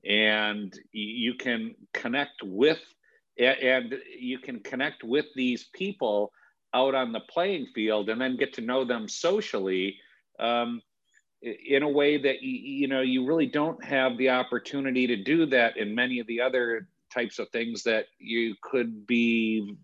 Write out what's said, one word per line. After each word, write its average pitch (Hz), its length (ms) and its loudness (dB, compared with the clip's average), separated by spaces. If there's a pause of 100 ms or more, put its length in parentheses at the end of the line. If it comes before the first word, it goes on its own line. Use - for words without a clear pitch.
And 104 680 2
y-, - 80 -20 (100)
you 113 440 -4
can 113 380 -4 (200)
connect 131 500 -4
with, 117 380 2 (580)
a-, 120 60 6
and 131 500 2 (240)
you 127 200 -6
can 123 200 -12
connect 135 460 -6
with 143 300 0
these 127 280 0 (100)
people 117 600 -2 (400)
out 135 220 4
on 123 180 0
the 113 80 -6
playing 170 520 -2
field 107 360 0
and 110 100 -2
then 131 160 0
get 131 200 -2
to 123 60 -8
know 127 220 0
them 117 240 -2
socially, 98 880 -2 (440)
um, 120 420 0 (600)
i-, 117 140 -8 (120)
in 139 140 4
a 147 80 0
way 147 280 4
that 135 240 2
y-, - 0 -
you 131 480 -4
know, 135 100 0
you 127 260 2
really 151 220 2
don't 147 340 -2
have 131 360 2
the 127 140 4
opportunity 127 760 0
to 120 80 2
do 143 300 2
that 120 320 4
in 107 180 -4
many 123 240 0
of 113 80 -8
the 117 140 -4
other 120 480 0 (240)
types 117 260 -4
of 107 120 -6
things 117 320 -4
that 110 240 2 (120)
you 113 420 -2
could 113 460 -2
be 113 760 2